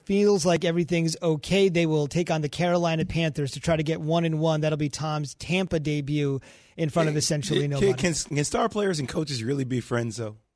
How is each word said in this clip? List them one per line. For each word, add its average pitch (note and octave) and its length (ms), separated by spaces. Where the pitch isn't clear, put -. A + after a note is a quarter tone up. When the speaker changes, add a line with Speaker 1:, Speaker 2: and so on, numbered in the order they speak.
Speaker 1:
feels G3+ 400
like E3+ 200
everything's E3 580
okay. F3+ 480
They E3+ 160
will D#3 220
take E3+ 220
on D#3+ 120
the D3 80
Carolina E3+ 560
Panthers D3+ 460
to C#3+ 80
try E3+ 160
to D#3 60
get D#3 180
one D#3+ 260
and D#3 120
one. D#3 220
That'll D3+ 160
be D3 140
Tom's D3+ 440
Tampa F3 460
debut C#3+ 600
in E3 140
front D#3 180
of D3 60
Speaker 2:
Hey, D3+ 40
Speaker 1:
essentially D3 440
Speaker 2:
can, C#3+ 80
Speaker 1:
nobody. F#3 240
Speaker 2:
can, D#3+ 200
can C#3+ 300
star A#3 240
players G3+ 320
and B2 80
coaches C#3+ 340
really C3+ 220
be B2 160
friends, A#2 380
though? G#2+ 180